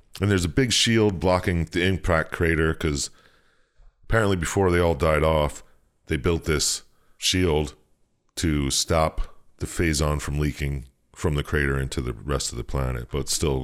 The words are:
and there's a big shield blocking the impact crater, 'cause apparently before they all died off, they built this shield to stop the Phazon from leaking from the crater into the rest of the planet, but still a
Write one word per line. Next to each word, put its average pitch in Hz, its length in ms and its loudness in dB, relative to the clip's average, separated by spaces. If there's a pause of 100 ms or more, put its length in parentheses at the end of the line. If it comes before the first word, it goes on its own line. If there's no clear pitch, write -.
(200)
and 101 120 2
there's 95 120 4
a 87 60 0
big 120 240 0
shield 107 460 2
blocking 90 460 2
the 87 200 0
impact 87 460 0
crater, 80 420 0
'cause 73 380 -4 (920)
apparently 104 320 2
before 90 340 0
they 87 80 4
all 85 160 2
died 78 280 2
off, 78 400 0 (440)
they 82 100 0
built 82 260 0
this - 380 -2 (360)
shield 78 580 0 (600)
to 73 340 0
stop - 680 0 (220)
the 82 60 -6
Phazon 76 560 0
from 71 160 -6
leaking 71 520 -4 (240)
from 78 220 -2
the 71 80 0
crater 69 360 0
into 67 220 -4
the 62 100 -4
rest 58 400 -4
of 58 60 -10
the 58 80 -6
planet, 64 440 -4
but 69 200 -4
still 73 260 0
a - 80 0